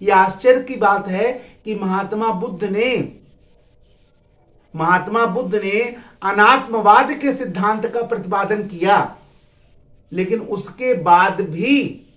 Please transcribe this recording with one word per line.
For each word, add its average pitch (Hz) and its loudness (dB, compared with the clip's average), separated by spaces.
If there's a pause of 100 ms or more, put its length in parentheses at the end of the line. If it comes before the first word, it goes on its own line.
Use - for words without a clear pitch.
यह 196 2
आश्चर्य 247 4
की 254 -10
बात 196 0
है 208 -2 (320)
कि 214 -6
महात्मा 196 -4
बुद्ध 202 -4
ने, 208 -2 (1600)
महात्मा 185 0
बुद्ध 185 -4
ने 208 -2 (280)
अनात्मवाद 220 4
के 277 -2
सिद्धांत 214 -4
का 233 -4
प्रतिपादन 208 -4
किया, 180 0 (920)
लेकिन 185 -2
उसके 214 -6
बाद 180 2
भी 214 -2 (120)